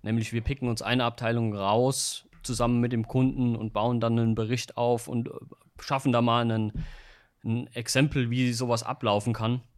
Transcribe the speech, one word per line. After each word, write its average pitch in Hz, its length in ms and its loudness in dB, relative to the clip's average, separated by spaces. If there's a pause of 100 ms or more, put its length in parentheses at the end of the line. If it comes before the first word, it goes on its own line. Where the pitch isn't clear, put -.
Nämlich 113 320 -2
wir 117 80 -2
picken 127 260 -4
uns 113 140 -2
eine 120 220 0
Abteilung 117 520 0
raus, 113 720 0 (140)
zusammen 120 380 2
mit 120 120 2
dem 113 160 -2
Kunden 127 480 2
und 107 160 -4
bauen 117 280 0
dann 117 180 2
einen 113 160 4
Bericht 113 440 -4
auf 120 300 0
und, 120 200 -4
äh, - 40 -10 (480)
schaffen 135 320 -2
da 120 120 4
mal 120 180 2
einen, 110 440 0 (600)
ein 117 220 -2
Exempel, 131 640 0
wie 123 200 2
sowas 120 300 0
ablaufen 110 520 0
kann. 117 280 -2 (160)